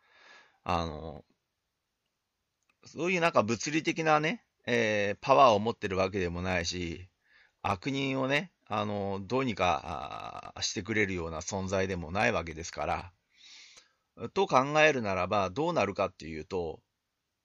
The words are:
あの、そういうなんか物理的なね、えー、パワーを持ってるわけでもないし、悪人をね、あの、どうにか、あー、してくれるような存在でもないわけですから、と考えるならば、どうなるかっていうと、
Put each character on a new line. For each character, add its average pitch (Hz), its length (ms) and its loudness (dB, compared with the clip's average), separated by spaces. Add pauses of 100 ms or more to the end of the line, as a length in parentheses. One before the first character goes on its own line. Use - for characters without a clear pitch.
(640)
あ 85 240 -2
の、 76 380 -12 (1600)
そ 147 220 -6
う 190 60 0
い 185 60 2
う - 20 2
な 165 100 4
ん - 20 -14
か 131 100 4
物 113 300 -2
理 156 100 0
的 165 220 -2
な 151 160 6
ね、 165 240 -4 (220)
え 107 480 2
ー、 - 60 -12
パ 135 140 6
ワ 139 140 10
ー - 20 8
を 104 80 6
持 113 140 0
っ - 40 -4
て 104 120 -6
る 92 80 -2
わ 95 140 2
け 98 100 -4
で 87 80 0
も 85 120 -4
な 92 200 0
い 85 60 -4
し、 87 420 -6 (540)
悪 101 280 -2
人 135 300 -2
を 131 80 0
ね、 147 240 0 (160)
あ 107 160 0
の、 98 380 -2
ど 113 180 -2
う 135 40 0
に 117 120 -2
か、 73 1000 -2
あ - 60 -12
ー、 - 20 -4
し - 100 -4
て 113 100 -4
く 107 120 -4
れ 104 120 2
る 95 80 -4
よ 85 120 -2
う 82 40 -6
な 78 100 -6
存 95 260 -4
在 95 220 0
で 95 80 -4
も 82 160 -8
な 107 140 2
い 117 60 2
わ 85 120 -2
け 80 100 -10
で 78 80 -10
す - 80 -10
か 76 160 -6
ら、 - 1500 -12
と 190 120 2
考 143 360 4
え 156 100 6
る 127 100 -2
な 98 120 0
ら 90 120 0
ば、 95 240 0
ど 147 200 -2
う - 20 -4
な 127 120 2
る 98 100 -2
か 98 120 0
っ 90 60 -6
て - 140 -16
い 80 120 -8
う 76 60 -10
と、 85 360 -6 (640)